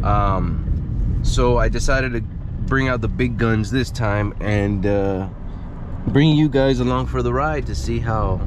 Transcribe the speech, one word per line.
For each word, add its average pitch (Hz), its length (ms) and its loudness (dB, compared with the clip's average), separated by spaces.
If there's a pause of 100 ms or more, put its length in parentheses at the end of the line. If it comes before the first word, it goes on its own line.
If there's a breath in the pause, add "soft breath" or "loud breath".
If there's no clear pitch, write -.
Um, 98 1200 0
so 123 340 4
I 113 120 4
decided 131 440 2
to 113 80 -2
bring - 640 -2
out 123 140 0
the 113 60 -2
big 117 300 -2
guns 110 320 2
this 127 220 -2
time 104 480 -2
and, 101 460 0
uh, 98 420 0 (800 loud breath)
bring 151 280 4
you 151 140 4
guys 135 300 2
along 127 280 0
for 127 140 -2
the 123 100 0
ride 139 360 -2
to 104 80 -4
see 117 240 -2
how 107 480 0